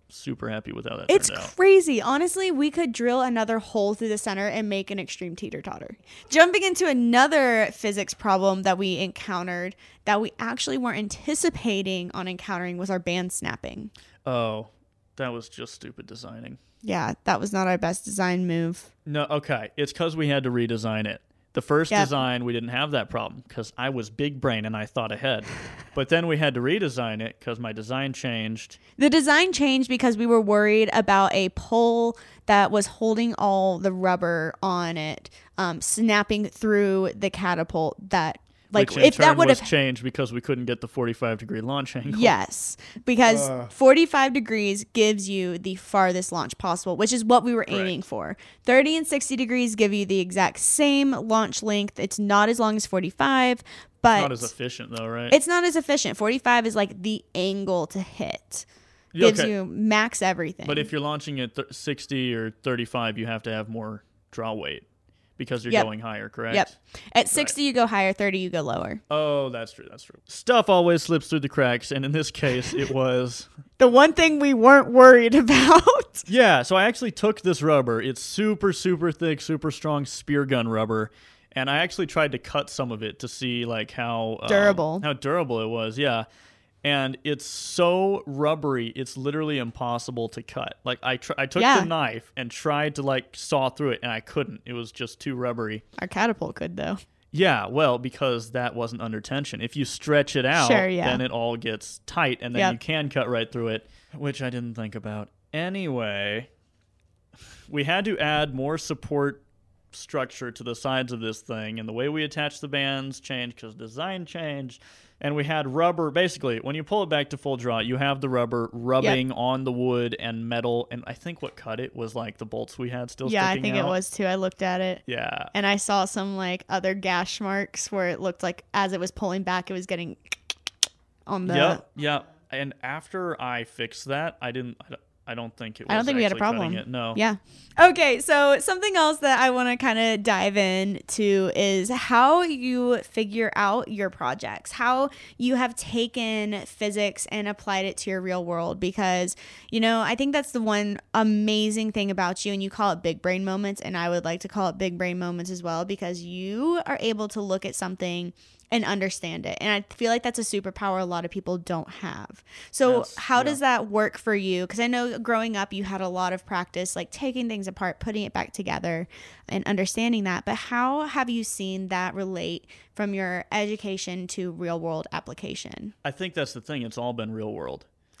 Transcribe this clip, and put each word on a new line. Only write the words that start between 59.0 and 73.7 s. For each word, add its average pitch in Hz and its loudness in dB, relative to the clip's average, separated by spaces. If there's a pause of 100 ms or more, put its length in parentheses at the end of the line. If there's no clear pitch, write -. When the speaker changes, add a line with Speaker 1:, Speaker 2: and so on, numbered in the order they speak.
Speaker 1:
Yeah, 202 6
Speaker 2:
Gives 208 6
Speaker 1:
okay. 214 2
Speaker 2:
you 196 -2
max 214 0
everything. 175 -2
Speaker 1:
But 147 0
if 147 -4
you're 151 -2
launching 147 -4
at 123 -6
th-, 139 -6
sixty 131 -4
or 113 -4
thirty-five, 117 -4
you 110 -4
have 113 -6
to 117 -6
have 107 -6
more 110 -10 (280)
draw 113 -6
weight, 73 -8 (580)
because 120 -6
you're 120 0
Speaker 2:
Yep. 202 4
Speaker 1:
going 107 -6
higher, 110 -10
correct? 113 -6
Speaker 2:
Yep. - 2 (440)
At - 6
Speaker 1:
Right. 240 -2
Speaker 2:
sixty, 294 0
you 277 0
go 233 4
higher, 196 2
thirty, 196 0
you 180 -4
go 165 -2
lower. 110 -4
Speaker 1:
Oh, 147 0
that's 117 -8
true, - -20
that's - -20
true. - -20
Stuff 233 4
always 175 8
slips 160 2
through 156 2
the 139 -2
cracks, 123 2
and 135 -2
in 143 -2
this 151 0
case, 127 -2
it 135 0
Speaker 2:
<laughs> - -2
Speaker 1:
was 127 0 (300)